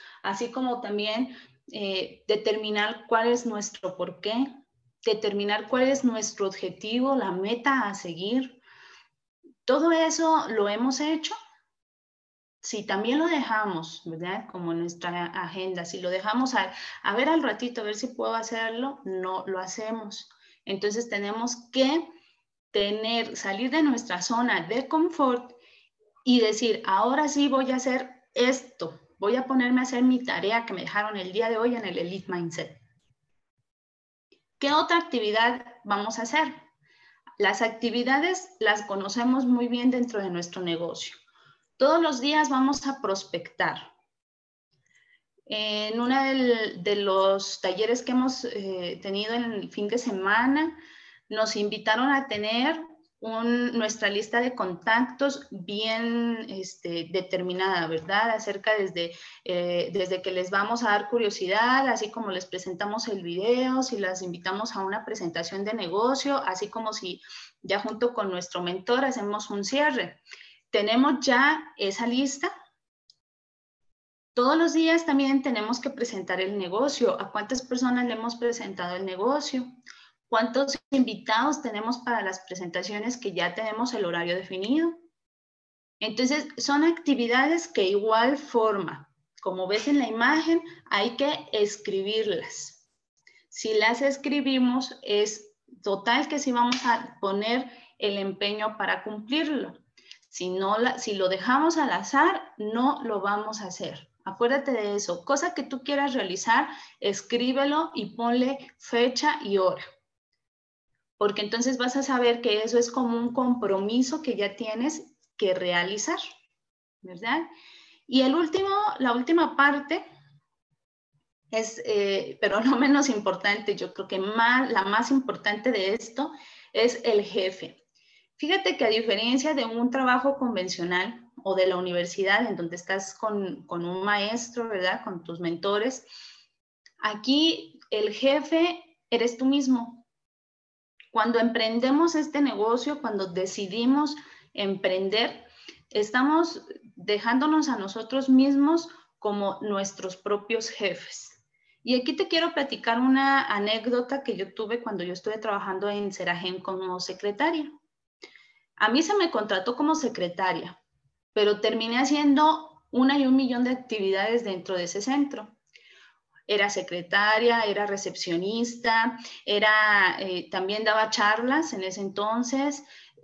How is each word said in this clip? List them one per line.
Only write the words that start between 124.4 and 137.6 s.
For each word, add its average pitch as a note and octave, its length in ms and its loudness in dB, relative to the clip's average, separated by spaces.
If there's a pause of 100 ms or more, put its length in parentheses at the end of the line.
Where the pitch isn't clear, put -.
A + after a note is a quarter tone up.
la G3 120 2
más G#3+ 280 0
importante G#3+ 640 0
de G3 220 0
esto C#4+ 380 -6 (420)
es A#3 300 2
el G#3 180 4
jefe. F#3+ 640 -6 (500)
Fíjate F#4 400 0
que C#4 80 2
a G#3+ 60 4
diferencia A3+ 640 2
de C4 100 0
un A#3 260 0
trabajo C4 460 2
convencional F#3 920 -2 (120)
o F#3+ 120 -2
de F#3 120 4
la F#3+ 120 2
universidad F#3 680 0
en G3 100 -4
donde E3+ 200 -6
estás F#3+ 380 -6
con, G3+ 520 -6
con F3 200 -6
un F#3 180 -4
maestro, A3 640 -2
¿verdad? F#3+ 340 -2
Con F3+ 220 -10
tus E3+ 160 -10
mentores, G3+ 640 -2 (920)
aquí C4 800 0 (100)